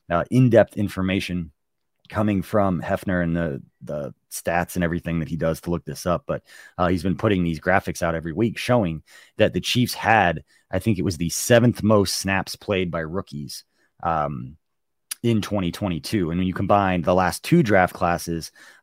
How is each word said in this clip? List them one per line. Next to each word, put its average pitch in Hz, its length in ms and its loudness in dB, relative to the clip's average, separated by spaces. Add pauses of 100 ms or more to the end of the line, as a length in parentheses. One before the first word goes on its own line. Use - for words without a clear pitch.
uh, 85 220 2
in-depth 117 460 6
information 92 760 -2 (560)
coming 104 340 0
from 98 400 0
Hefner 92 400 -2
and 82 140 -2
the, 82 260 -4 (200)
the 73 320 -8 (180)
stats 87 440 -4
and 92 80 0
everything 85 360 -2
that 78 80 -4
he 80 80 -6
does 80 260 -2
to 87 100 -6
look 85 120 -4
this - 220 -12
up. 85 200 0
But, 80 160 -6 (360)
uh, 90 100 2
he's 87 160 0
been 92 140 0
putting 101 260 0
these 82 160 -2
graphics 92 420 -2
out 82 140 -2
every 82 160 -8
week 104 260 -2
showing 92 460 0 (320)
that 101 160 2
the 92 80 -4
Chiefs 120 340 0
had, 92 520 2 (260)
I 95 80 -2
think 101 200 0
it 85 40 -2
was 90 140 -2
the 85 120 -2
seventh 120 540 4
most 104 300 4
snaps 95 420 -2
played 92 360 -2
by 82 100 -4
rookies, 78 640 -10 (380)
um, 73 520 -4 (640)
in 113 200 2
twenty 92 280 -2
twenty-two. 87 600 -2
And 87 80 -2
when 92 80 0
you 92 60 -2
combine 95 480 2
the 90 120 2
last 90 300 2
two 170 180 4
draft 101 320 4
classes, 85 600 -4 (300)